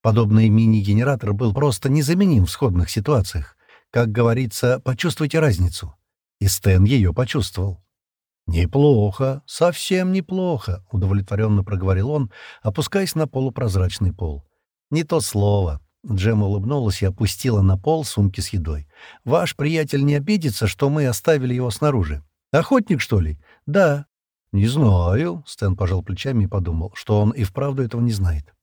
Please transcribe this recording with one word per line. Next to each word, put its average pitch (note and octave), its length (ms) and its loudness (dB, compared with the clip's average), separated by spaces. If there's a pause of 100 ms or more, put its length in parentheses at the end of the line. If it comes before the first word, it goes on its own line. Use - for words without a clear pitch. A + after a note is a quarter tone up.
Подобный A2 460 4
мини-генератор A2 840 2
был G#2+ 200 0
просто C#3 360 0
незаменим D3+ 580 2
в - 40 -8
сходных F2 400 0
ситуациях. G#2 680 -2 (340)
Как A#2+ 200 0
говорится, A#2+ 720 0
почувствуйте D3+ 580 -2
разницу. F2+ 560 0 (460)
И G2+ 80 2
Стэн F#2 340 2
ее G#2 300 4
почувствовал. G2 680 -4 (680)
"Неплохо, C3 1000 2
совсем F#3 680 0
неплохо", F3 760 -4
удовлетворенно G2+ 720 0
проговорил F#2+ 480 -2
он, C#3+ 220 -2 (300)
опускаясь D#3 520 -4
на D#3 140 -2
полупрозрачный G2+ 840 -2
пол. D2+ 320 -8 (460)
"Не D#3+ 140 0
то D#3 160 0
слово". G2+ 600 0 (240)
Джемма G#2 420 0
улыбнулась G#2 560 -2
и G2 40 0
опустила G#2 560 0
на F#2+ 160 4
пол D#3+ 240 0
сумки G2+ 380 -2
с - 80 -6
едой. D2+ 400 -6 (360)
"Ваш E3 300 0
приятель D3 500 -2
не D3 120 2
обидится, D3 500 -2
что C#3 240 0
мы D3 160 0
оставили C3 480 0
его B2 160 -2
снаружи? F#2+ 540 -2 (260)
Охотник, F3 500 2
что G2+ 200 0
ли?" D#2 180 -4 (280)
"Да". D3 400 2 (440)
"Не G2+ 160 2
знаю", B2+ 800 2
Стэн F#2+ 300 -4
пожал F#2 260 -2
плечами A2 420 -2
и F#2+ 40 -2
подумал, F2 480 -4
что G#2 240 0
он G#2 100 2
и A2 140 -4
вправду C3+ 400 -4
этого A#2 160 -4
не A#2+ 100 0
знает. F2 420 -2 (100)